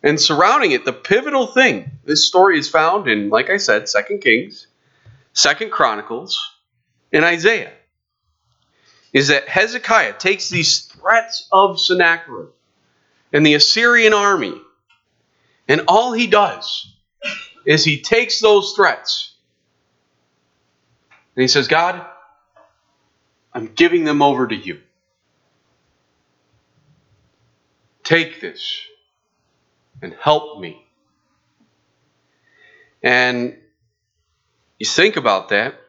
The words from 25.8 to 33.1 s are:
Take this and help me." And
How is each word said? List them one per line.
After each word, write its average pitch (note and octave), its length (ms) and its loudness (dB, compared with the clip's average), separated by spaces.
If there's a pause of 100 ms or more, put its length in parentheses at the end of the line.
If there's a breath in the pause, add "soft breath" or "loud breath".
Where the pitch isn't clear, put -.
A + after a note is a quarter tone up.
Take E3 360 0
this - 400 -12 (1200)
and F#2 220 -16
help D3+ 380 -2
me." F2 260 -18 (2250 soft breath)
And B2 560 -2 (1200)